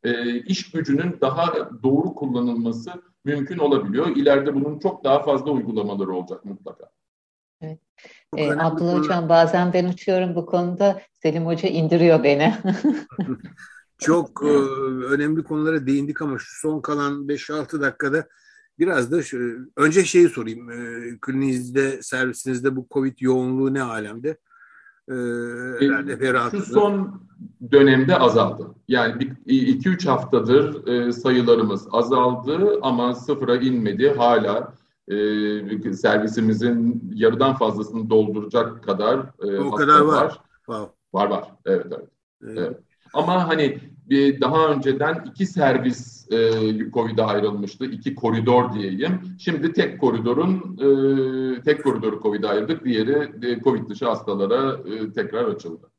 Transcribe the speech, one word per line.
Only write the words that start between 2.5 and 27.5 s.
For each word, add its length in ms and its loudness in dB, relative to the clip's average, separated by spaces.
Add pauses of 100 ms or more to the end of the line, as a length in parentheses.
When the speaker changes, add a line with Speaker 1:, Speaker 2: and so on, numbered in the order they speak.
Speaker 1:
mümkün 320 -4
olabiliyor. 580 0
İleride 400 2
bunun 240 -4
çok 240 -4
daha 200 4
fazla 280 0
uygulamaları 640 -4
olacak 320 -8
mutlaka. 440 -16 (720)
Speaker 2:
Evet. 180 -14 (520)
Speaker 3:
Çok 80 -8
Speaker 2:
E, 80 2
Speaker 3:
önemli 160 0
Speaker 2:
Abdullah 300 0
Speaker 3:
konu. 100 2
Speaker 2:
Hocam, 260 0
bazen 440 4
ben 160 2
uçuyorum 460 -2
bu 100 -4
konuda. 560 0 (120)
Selim 320 -2
Hoca 240 -2
indiriyor 540 4
beni. 360 4
<laughs> 1400 -4
Speaker 3:
Çok, 480 0
e, 20 2 (580)
önemli 380 0
konulara 440 -2
değindik 340 -2
ama 180 -4
şu 280 -18
son 140 -4
kalan 460 -4
beş 220 -6
altı 320 -6
dakikada 460 -2 (520)
biraz 320 0
da 120 0
şu, 340 -8 (200)
önce 280 4
şeyi 240 6
sorayım. 420 -10
E, 60 -12 (440)
kliniğinizde, 800 -2
servisinizde 760 -4
bu 160 -10
covid 280 -2
yoğunluğu 540 0
ne 80 -2
alemde? 480 -6 (800)
E, 40 -8
Speaker 1:
E, 720 -4
Speaker 3:
herhalde 260 -2
epey 140 -2
Speaker 1:
şu 60 2
Speaker 3:
rahatladı. 320 -2
Speaker 1:
son 560 0 (500)